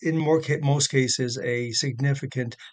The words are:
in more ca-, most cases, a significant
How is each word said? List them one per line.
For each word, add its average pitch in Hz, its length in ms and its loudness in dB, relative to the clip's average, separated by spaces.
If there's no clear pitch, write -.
in 160 180 0
more 156 220 4
ca-, 151 220 0
most 143 260 2
cases, 127 560 0
a 120 280 -2
significant 131 840 -2